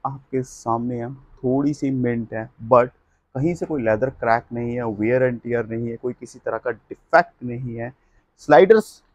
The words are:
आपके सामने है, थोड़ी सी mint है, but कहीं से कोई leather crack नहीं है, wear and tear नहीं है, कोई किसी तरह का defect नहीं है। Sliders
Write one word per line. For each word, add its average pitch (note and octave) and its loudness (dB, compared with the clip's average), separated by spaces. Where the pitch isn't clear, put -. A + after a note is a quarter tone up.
आपके C3 -6
सामने A#2+ -6
है, B2 -10
थोड़ी C3+ -2
सी C#3 -4
mint A#2+ -2
है, A2+ -6
but B2 6
कहीं D#3 -2
से E3 -6
कोई D3 -4
leather A2 0
crack A#2 -2
नहीं A#2+ -6
है, B2 -4
wear A2+ 0
and B2+ 0
tear A#2 -4
नहीं A#2 -6
है, A#2 -8
कोई B2 -6
किसी B2 -20
तरह A2+ -6
का B2 -6
defect - -2
नहीं A#2+ -8
है। A#2 -10
Sliders G3 6